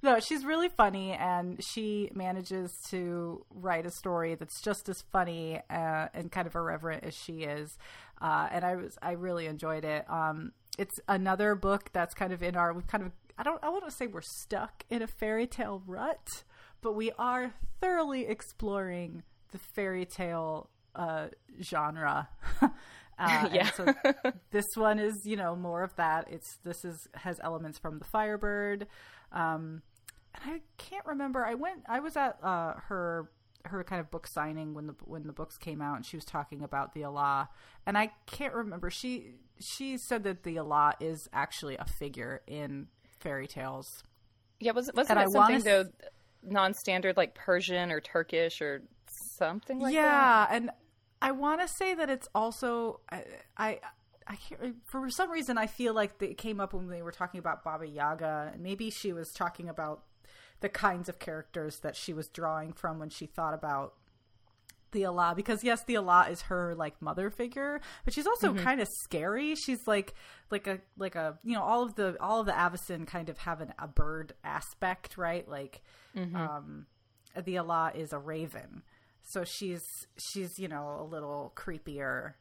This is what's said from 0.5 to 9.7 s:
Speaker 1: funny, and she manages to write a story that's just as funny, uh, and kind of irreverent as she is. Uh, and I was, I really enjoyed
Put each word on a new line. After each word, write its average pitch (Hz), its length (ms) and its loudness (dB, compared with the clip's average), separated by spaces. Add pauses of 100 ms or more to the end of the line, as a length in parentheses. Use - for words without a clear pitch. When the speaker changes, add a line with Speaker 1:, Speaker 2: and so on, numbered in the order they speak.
Speaker 1:
funny, 196 440 4
and 180 500 0
she 208 500 -2
manages 185 580 -4 (200)
to 175 580 -4
write 175 360 0
a 175 60 -4
story 165 440 0
that's - 260 -10
just - 260 -2
as 190 140 -4 (100)
funny, 165 480 0 (100)
uh, 160 440 0
and 170 180 -6
kind 175 160 -2
of 165 80 -8
irreverent 165 480 -2
as 160 120 -8
she 160 280 -8
is. 151 340 -6 (440)
Uh, 156 300 2
and 175 120 0
I 180 120 2
was, 180 260 -8
I 175 120 -2
really 175 340 -2
enjoyed 156 360 -2